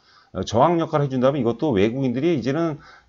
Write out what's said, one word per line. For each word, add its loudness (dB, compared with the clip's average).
어, -4
저항 2
역할을 0
해준다면 0
이것도 0
외국인들이 0
이제는, -2